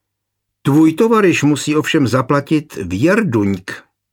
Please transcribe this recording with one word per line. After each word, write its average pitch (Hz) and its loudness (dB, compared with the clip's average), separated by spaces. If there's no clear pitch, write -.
„Tvůj 156 4
tovaryš 214 2
musí 147 0
ovšem 151 0
zaplatit 143 -2
vjerduňk,“ 104 -4